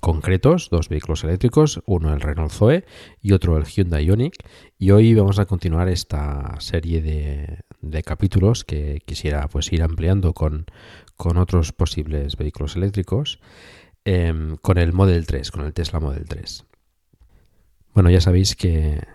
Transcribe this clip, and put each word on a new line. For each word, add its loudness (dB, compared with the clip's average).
concretos, 0
dos -2
vehículos -6
eléctricos, 0
uno 0
el -2
Renault -4
Zoe 2
y 0
otro 2
el 0
Hyundai -2
Ioniq, 0
y 2
hoy 8
vamos 4
a 2
continuar 0
esta -4
serie -2
de, -6
de -8
capítulos 0
que -6
quisiera, -4
pues, -4
ir 0
ampliando 0
con, -4
con -2
otros 0
posibles -4
vehículos -6
eléctricos, -4
em, 0
con 0
el 2
Model 4
tres, -6
con -8
el -8
Tesla -6
Model -6
tres. -14
Bueno, 6
ya 8
sabéis 2
que 0